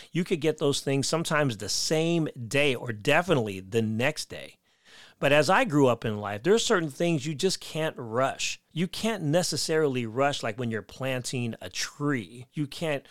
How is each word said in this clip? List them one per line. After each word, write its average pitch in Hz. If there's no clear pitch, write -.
you 170
could 175
get 156
those 143
things 139
sometimes 151
the 98
same 165
day 139
or 117
definitely 123
the 95
next 110
day. -
But 143
as 147
I 196
grew 147
up 120
in 107
life, 104
there 170
are 226
certain 180
things 165
you 160
just 175
can't 160
rush. 120
You 170
can't 214
necessarily 151
rush, 131
like, 110
when 123
you're 110
planting 127
a 95
tree. 123
You 151
can't 151